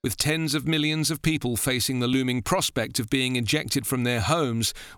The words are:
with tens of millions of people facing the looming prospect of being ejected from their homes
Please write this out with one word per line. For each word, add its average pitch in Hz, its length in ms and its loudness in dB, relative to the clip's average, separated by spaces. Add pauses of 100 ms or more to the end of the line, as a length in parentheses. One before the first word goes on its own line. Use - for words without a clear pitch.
with 127 140 -2
tens 156 380 0
of 139 120 -2
millions 156 440 2
of 151 100 -4
people 147 340 0
facing 127 460 0
the 120 80 2
looming 127 320 2
prospect - 580 0
of 113 120 -4
being 127 260 0
ejected 123 500 0
from 127 180 0
their 120 180 2
homes 120 500 2 (260)